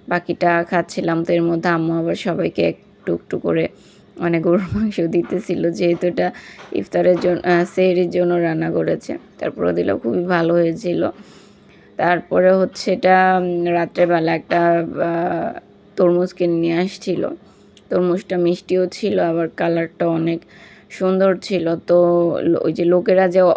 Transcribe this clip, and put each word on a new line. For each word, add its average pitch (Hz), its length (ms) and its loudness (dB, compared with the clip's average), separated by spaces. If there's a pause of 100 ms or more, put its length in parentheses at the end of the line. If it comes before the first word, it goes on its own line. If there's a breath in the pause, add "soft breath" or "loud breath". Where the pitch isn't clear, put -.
বাকিটা 175 600 0
খাচ্ছিলাম। 170 540 -2
তো 180 80 -2
এর 170 100 2
মধ্যে 170 260 -2
আম্মু 165 260 0
আবার 165 200 -2
সবাইকে 165 480 -4
একটু - 520 -4
একটু - 240 -6
করে 165 300 -2 (480 loud breath)
মানে 170 240 -2
গরুর 185 320 0
মাংস 208 280 -2
দিতেছিল, 170 680 -2
যেহেতু 175 360 0
এটা 180 260 0 (400 loud breath)
ইফতারের 180 480 0
জন্য, 180 260 0
আহ, 175 180 2 (100)
সেহরির 180 360 2
জন্য 175 240 0
রান্না 165 360 -2
করেছে। 165 480 -4 (200)
তারপরে 175 340 -4
দিল, 180 260 0
খুবই 196 260 -2
ভালো 170 300 0
হয়েছিল। 170 560 0 (840 loud breath)
তারপরে 175 600 2
হচ্ছে 185 360 -2
এটা, 185 500 4
উম, 175 240 -2
রাত্রেবেলা 170 680 0
একটা, 170 260 -2 (180)
আহ, 170 800 -4 (380)
তরমুজ 180 360 2
কিনে 175 220 0
নিয়ে 165 200 0
আসছিল। 180 540 -4 (600 loud breath)
তরমুজটা 180 460 0
মিষ্টিও 180 500 0
ছিল, 190 340 -2
আবার 170 280 -2
কালারটা 170 600 -2
অনেক 165 320 -2 (500 loud breath)
সুন্দর 190 520 0
ছিল। 170 340 -2
তো 175 220 2 (440)
লো-, 170 180 2
ওই 160 120 0
যে 175 120 -2
লোকেরা 180 440 4
যে 185 120 2 (160)